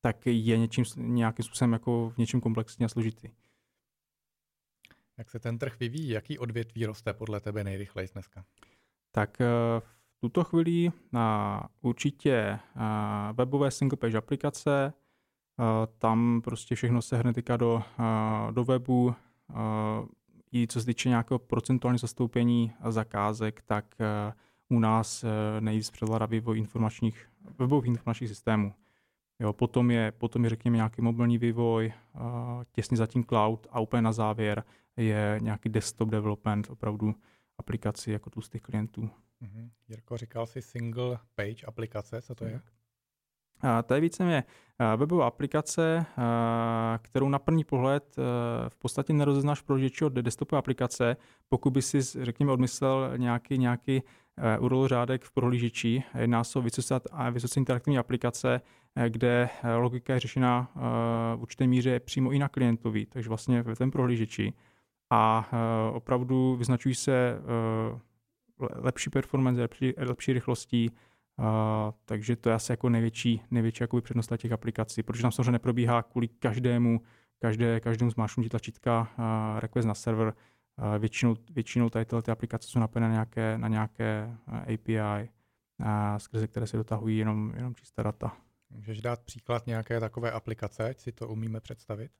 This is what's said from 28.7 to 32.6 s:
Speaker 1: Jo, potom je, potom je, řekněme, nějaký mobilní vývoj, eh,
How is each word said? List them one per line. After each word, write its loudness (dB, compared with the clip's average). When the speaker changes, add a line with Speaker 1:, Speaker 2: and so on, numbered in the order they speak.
Speaker 1:
Jo, -2
potom 2
je, 2
potom -2
je, 4
řekněme, 0
nějaký 0
mobilní 2
vývoj, 0
eh, -20